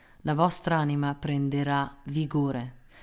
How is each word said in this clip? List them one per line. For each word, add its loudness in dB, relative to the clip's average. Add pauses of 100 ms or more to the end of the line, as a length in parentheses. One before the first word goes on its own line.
(240)
la 0
vostra 2
anima 2
prenderà -2
vigore, -2 (220)